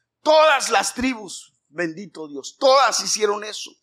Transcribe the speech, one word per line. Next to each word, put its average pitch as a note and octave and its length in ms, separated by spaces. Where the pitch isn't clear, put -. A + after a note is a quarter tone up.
Todas D4+ 480
las - 240
tribus, A#3+ 600
bendito D#3+ 600
Dios, C#3+ 300
todas C4 440
hicieron G#3 420
eso". G#3+ 260